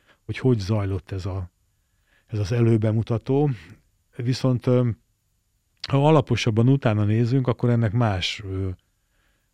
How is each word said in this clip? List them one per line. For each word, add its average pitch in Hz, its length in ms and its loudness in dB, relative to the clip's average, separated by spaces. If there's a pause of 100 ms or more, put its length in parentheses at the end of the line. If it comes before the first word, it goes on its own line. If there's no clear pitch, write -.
(260)
hogy 110 120 -10
hogy 123 220 2
zajlott 98 520 -4
ez 92 140 -8
a, 92 260 -8 (760)
ez 107 120 -6
az 104 120 -4
előbemutató. 117 1000 0 (640)
Viszont, 127 520 -2
ö, 123 220 2 (1000)
ha 139 200 2
alaposabban 120 600 2
utána 117 360 2
nézünk, 117 440 0
akkor 120 220 0
ennek 117 220 0
más, 107 540 -2
ö, 95 240 -6 (840)